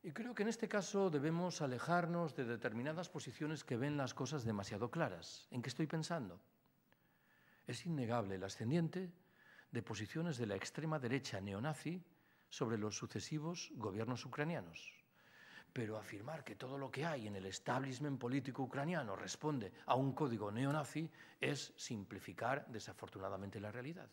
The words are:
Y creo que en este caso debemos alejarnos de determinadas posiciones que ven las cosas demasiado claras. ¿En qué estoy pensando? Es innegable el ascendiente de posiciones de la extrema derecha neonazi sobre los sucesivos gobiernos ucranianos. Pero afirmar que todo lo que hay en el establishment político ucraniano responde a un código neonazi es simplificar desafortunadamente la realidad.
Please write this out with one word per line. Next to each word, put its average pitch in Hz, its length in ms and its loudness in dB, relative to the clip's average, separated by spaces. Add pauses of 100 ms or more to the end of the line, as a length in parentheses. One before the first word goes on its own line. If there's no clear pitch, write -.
Y 170 80 -2
creo 233 220 -2
que 208 80 2
en 214 60 4
este 226 200 0
caso 196 420 4
debemos 160 520 4
alejarnos 165 720 4
de 135 100 0
determinadas 120 640 0
posiciones 147 540 -4
que 127 140 0
ven 143 200 2
las 131 180 2
cosas 139 300 0
demasiado 104 460 0
claras. 110 600 -2
¿En 123 120 -2
qué 135 60 -2
estoy 160 180 0
pensando? 156 540 -2 (1300)
Es 127 200 -6
innegable 117 480 2
el 92 100 -2
ascendiente 165 680 2 (580)
de - 120 0
posiciones 120 560 0
de 120 80 4
la 101 100 2
extrema 156 420 -2
derecha 120 420 0
neonazi 143 640 -2 (460)
sobre 113 300 2
los 104 180 0
sucesivos 151 800 -4
gobiernos 110 500 -2
ucranianos. 135 680 -4 (800)
Pero 110 240 0
afirmar 107 480 -6
que - 120 -8
todo 135 200 -6
lo 135 140 -4
que 139 160 0
hay 131 220 0
en 101 80 -2
el 95 100 -4
establishment 131 760 0
político 131 440 0
ucraniano 139 520 0
responde 131 560 -2 (140)
a 117 80 8
un 135 180 6
código 113 380 2
neonazi 143 580 2 (320)
es 135 360 0
simplificar 107 920 -2
desafortunadamente 98 920 -6
la 104 100 -4
realidad. 139 420 -8